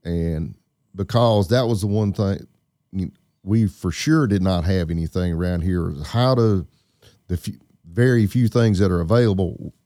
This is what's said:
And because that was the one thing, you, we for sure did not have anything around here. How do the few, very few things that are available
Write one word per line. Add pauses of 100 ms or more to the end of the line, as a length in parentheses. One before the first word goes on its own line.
And (400)
because
that
was
the
one
thing, (460)
you, (320)
we
for
sure
did
not
have
anything
around
here. (140)
How
do (640)
the
few, (280)
very
few
things
that
are
available (140)